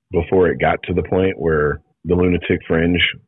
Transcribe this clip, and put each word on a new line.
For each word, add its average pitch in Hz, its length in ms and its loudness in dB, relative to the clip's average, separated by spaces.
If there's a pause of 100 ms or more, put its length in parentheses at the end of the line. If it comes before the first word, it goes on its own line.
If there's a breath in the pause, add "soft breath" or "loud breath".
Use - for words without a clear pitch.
(100)
before 87 380 2
it 67 120 -2
got 78 240 0
to 90 100 -4
the 90 80 0
point 95 360 0
where 76 420 0 (240)
the 87 100 0
lunatic 87 520 0
fringe, 85 340 0 (280)